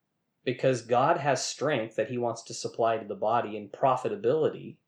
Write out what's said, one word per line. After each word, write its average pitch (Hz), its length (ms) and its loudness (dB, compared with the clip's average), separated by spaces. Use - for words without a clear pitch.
because 127 380 2
God 123 360 2
has 135 280 0
strength 120 500 -2
that 110 140 0
he 123 80 -4
wants 117 260 -2
to - 100 -14
supply 113 440 0
to 107 100 -8
the 101 80 -6
body 107 400 0
in 104 140 -10
profitability, 113 1040 0